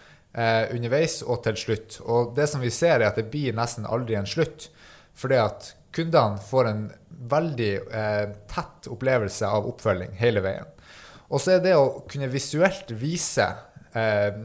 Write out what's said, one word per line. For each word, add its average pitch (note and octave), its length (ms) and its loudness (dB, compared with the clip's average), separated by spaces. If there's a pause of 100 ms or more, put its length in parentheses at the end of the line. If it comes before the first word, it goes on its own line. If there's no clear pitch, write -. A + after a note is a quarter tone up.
(320)
eh, A2+ 400 2
underveis B2 500 0
og A#2+ 220 -4
til A2 160 0
slutt. - 380 -4 (100)
Og A#2+ 260 2
det C#3+ 140 2
som C#3+ 140 -2
vi A#2+ 100 0
ser D#3+ 300 4
er G#2 80 4
at - 100 -4
det A2 100 -4
blir C#3+ 220 -2
nesten A2+ 320 -2
aldri A2+ 320 -2
en G2 80 -2
slutt, D3+ 460 -4 (420)
fordi C3 240 0
at - 380 0 (180)
kundene C#3 480 2
får B2 300 2
en G#2+ 160 -4 (420)
veldig, C3+ 460 0 (180)
eh, G#2+ 400 -2 (160)
tett - 400 -8
opplevelse A2+ 560 0
av G#2 240 0
oppfølging G2 480 -2
hele A2 240 2
veien. F#2+ 240 -4 (640)
Og C#3 80 0
så F3+ 200 4
er - 20 0
det F3+ 160 4
å C3+ 320 2
kunne C#3 240 -6
visuelt D3+ 560 0
vise, A#2+ 640 0 (420)
eh, G#2 380 2 (140)